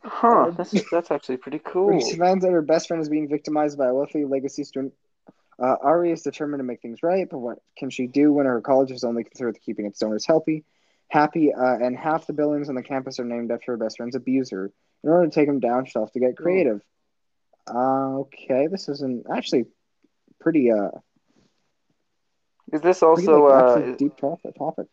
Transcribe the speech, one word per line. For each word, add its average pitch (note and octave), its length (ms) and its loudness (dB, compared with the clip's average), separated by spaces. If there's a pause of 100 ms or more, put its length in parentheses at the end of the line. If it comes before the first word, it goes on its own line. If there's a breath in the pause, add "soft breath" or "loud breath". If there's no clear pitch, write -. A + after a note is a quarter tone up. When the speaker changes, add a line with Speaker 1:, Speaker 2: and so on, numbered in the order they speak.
Speaker 1:
Huh, A3+ 460 2
Speaker 2:
Um, F3 60 -8
Speaker 1:
that's, F3 360 -4
that's E3+ 200 -2
actually C#3 260 -4
pretty C#3 220 -10
Speaker 2:
<laughs> - 140 -14
when - 0 -
Speaker 1:
cool. F#3 260 4
Speaker 2:
she - 160 -2
finds F#3 300 2
out F3+ 60 4
her E3+ 100 2
best D#3 260 0
friend E3 140 -4
is D3+ 80 -4
being D3+ 180 -2
victimized D3+ 500 -2
by C3+ 100 0
a B2+ 60 0
wealthy C#3+ 300 -2
legacy C#3 400 -4
student, C3+ 300 -8 (680)
uh, B2 220 2
Ari E3+ 300 2
is D#3+ 100 -6
determined D3 380 -6
to C3+ 40 -6
make B2 180 -10
things A#2 200 -14
right, F3+ 280 0
but D#3+ 100 -10
what A#2 180 -8 (180)
can C3+ 140 -8
she B2+ 180 -6
do C#3+ 240 4
when C#3+ 140 2
her A#2+ 160 0
college C3+ 300 2
is B2+ 120 -10
only A#2 220 -4
concerned A#2 300 -6
with - 60 -20
keeping G#2+ 260 -8
its G2+ 120 -12
donors G#2+ 280 -4
healthy, D#3 360 0 (460)
happy, D3+ 440 2
uh, B2+ 280 2
and B2 160 -2
half D#3+ 300 -4
the - 60 -8
buildings D3 360 -4
on C3+ 60 -6
the B2 80 -8
campus C3 360 -8
are B2 60 -6
named A#2+ 260 -6
after A#2+ 220 -8
her A2+ 40 -6
best A2 200 -6
friend's A#2+ 180 -10
abuser? B2+ 560 -4 (320)
In C#3+ 60 -2
order E3+ 180 4
to D#3 60 -4
take D3 160 2
him C#3 100 0
down, B2 260 -2
she'll A#2 180 -4
have G#2+ 100 -8
to B2+ 60 -6
get B2 180 0
Speaker 1:
Cool. D#3 80 -16
Speaker 2:
creative. E3 360 0 (920)
Uh, C3+ 460 -2
okay, C3+ 480 -2
this F#3 220 -8
is C#3+ 120 -8
an B2+ 220 -6 (100)
actually D#3+ 320 -2 (760)
pretty, D3 320 2
uh, G2+ 180 0 (1800)
Speaker 1:
Is D#3 100 -4
this F3+ 180 2
Speaker 2:
pretty, E3+ 280 6
Speaker 1:
also, D3 200 8
Speaker 2:
like, C3+ 160 10
Speaker 1:
uh, B2 160 6
Speaker 2:
actually B2 180 -4
deep C#3+ 200 -2
topic, - 400 -8
topic. D#3 360 -8